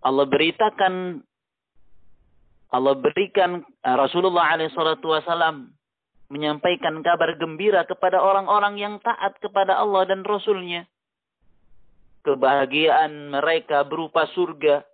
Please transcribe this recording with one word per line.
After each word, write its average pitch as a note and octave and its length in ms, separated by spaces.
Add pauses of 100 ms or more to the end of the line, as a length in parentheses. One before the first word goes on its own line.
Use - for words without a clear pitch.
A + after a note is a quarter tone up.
Allah C3+ 240
beritakan, F3+ 960 (1400)
Allah C3 240
berikan, F3 720 (160)
eh, F#3+ 160
Rasulullah E3+ 560
alaihi D#3+ 240
salatu D#3+ 320
wasalam D#3 640 (560)
menyampaikan D3+ 720
kabar E3 320
gembira E3 480
kepada F3 400
orang-orang G3 560
yang G3+ 240
taat - 400
kepada G3 320
Allah G3 320
dan F#3+ 160
Rasulnya. F#3 640 (1400)
Kebahagiaan C#3+ 1120
mereka D3+ 560
berupa D#3 480
surga. D3+ 560